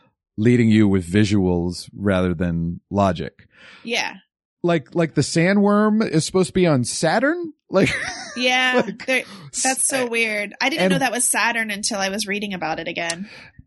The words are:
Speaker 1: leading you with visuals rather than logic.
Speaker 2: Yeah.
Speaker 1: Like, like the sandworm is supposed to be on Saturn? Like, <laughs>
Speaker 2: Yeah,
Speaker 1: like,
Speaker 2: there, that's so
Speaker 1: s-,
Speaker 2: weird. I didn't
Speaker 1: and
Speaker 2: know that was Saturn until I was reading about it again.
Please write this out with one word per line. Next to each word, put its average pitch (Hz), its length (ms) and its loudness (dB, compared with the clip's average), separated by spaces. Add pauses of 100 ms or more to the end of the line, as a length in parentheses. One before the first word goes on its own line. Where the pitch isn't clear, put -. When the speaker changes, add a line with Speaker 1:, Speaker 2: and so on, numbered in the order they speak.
(360)
Speaker 1:
leading 117 320 4
you 110 200 6
with 92 220 0
visuals 92 840 0
rather 92 400 0
than 85 460 -2 (100)
logic. 92 560 -2 (360)
Speaker 2:
Yeah. 214 340 -6 (460)
Speaker 1:
Like, 170 320 -2
like 165 200 0
the 151 80 2
sandworm 208 840 2
is 156 200 0
supposed 190 220 0
to - 60 -16
be 180 120 4
on 135 180 4
Saturn? 277 680 -2 (160)
Like, - 180 4 (260)
<laughs> 679 220 -14
Speaker 2:
Yeah, 254 480 2
Speaker 1:
like, 196 220 -10
Speaker 2:
there, 262 160 0 (400)
that's 262 240 0
so 269 180 -2
Speaker 1:
s-, 233 60 -4
Speaker 2:
weird. 214 500 -2
I 254 80 -2
didn't 294 140 -4
Speaker 1:
and 190 100 2
Speaker 2:
know - 60 0
that 254 140 0
was 247 120 -2
Saturn 226 460 0
until 208 280 -6
I 196 120 -2
was 208 160 -6
reading 202 280 -6
about 160 240 -6
it 165 100 -8
again. 170 400 -8 (380)